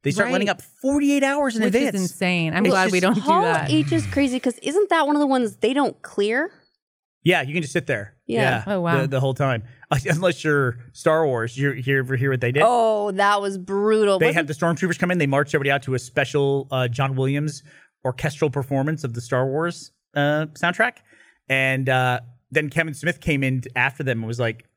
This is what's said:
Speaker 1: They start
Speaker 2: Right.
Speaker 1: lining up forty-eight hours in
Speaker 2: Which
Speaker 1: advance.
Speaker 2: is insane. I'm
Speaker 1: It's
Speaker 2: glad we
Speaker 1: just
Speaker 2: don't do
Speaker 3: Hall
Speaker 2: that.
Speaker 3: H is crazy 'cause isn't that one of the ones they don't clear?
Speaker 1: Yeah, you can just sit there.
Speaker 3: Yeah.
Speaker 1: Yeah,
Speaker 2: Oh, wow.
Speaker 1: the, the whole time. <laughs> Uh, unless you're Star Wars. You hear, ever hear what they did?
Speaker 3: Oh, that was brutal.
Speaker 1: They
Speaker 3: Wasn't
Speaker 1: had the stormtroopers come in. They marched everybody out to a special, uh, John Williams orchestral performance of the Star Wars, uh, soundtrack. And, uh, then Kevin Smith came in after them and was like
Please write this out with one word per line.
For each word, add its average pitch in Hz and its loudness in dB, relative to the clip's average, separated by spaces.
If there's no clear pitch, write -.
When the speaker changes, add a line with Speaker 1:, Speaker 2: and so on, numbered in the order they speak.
Speaker 1:
They 143 -2
start 202 2
Speaker 2:
Right. 254 0
Speaker 1:
lining 202 0
up - -4
forty-eight 277 0
hours 269 0
in 220 -2
Speaker 2:
Which 196 0
Speaker 1:
advance. 254 0
Speaker 2:
is 190 -2
insane. 175 -2
I'm 180 2
Speaker 1:
It's 269 4
Speaker 2:
glad 185 2
we 180 2
Speaker 1:
just - 2
Speaker 2:
don't 190 2
do 214 0
Speaker 3:
Hall 330 4
Speaker 2:
that. 160 0
Speaker 3:
H 311 2
is 320 0
crazy 262 0
'cause - -4
isn't 370 0
that 320 2
one 294 2
of 294 2
the 294 4
ones 247 0
they 254 0
don't 262 0
clear? 233 -2
Speaker 1:
Yeah, 170 2
you 135 -8
can 175 -2
just 135 -10
sit 170 -4
there. 104 -6
Speaker 3:
Yeah. 208 0
Speaker 1:
Yeah, 202 -4
Speaker 2:
Oh, 180 -2
wow. 170 0
Speaker 1:
the, - 0
the 135 -2
whole 135 0
time. 127 -2
<laughs> - -20
Uh, 139 2
unless 175 0
you're 143 0
Star 160 2
Wars. 120 -2
You 139 0
hear, 131 0
ever 131 -2
hear 135 0
what 127 0
they 123 0
did? 147 2
Speaker 3:
Oh, 220 2
that 202 2
was 196 -4
brutal. 202 2
Speaker 1:
They 160 4
Speaker 3:
Wasn't 160 0
Speaker 1:
had 160 0
the 151 -6
stormtroopers 170 0
come 180 0
in. 180 0
They 143 2
marched 143 0
everybody 139 0
out 139 0
to 127 -4
a 123 0
special, 139 0
uh, 127 0
John 135 -2
Williams 143 -2
orchestral 139 -2
performance 139 -2
of 120 -6
the 117 -8
Star 131 -2
Wars, 165 -4
uh, 151 0
soundtrack. 220 -2
And, 131 0
uh, 127 2
then 151 0
Kevin 160 -2
Smith 170 -4
came 139 0
in 131 0
after 127 0
them 123 -2
and 113 -6
was 117 -6
like 117 -4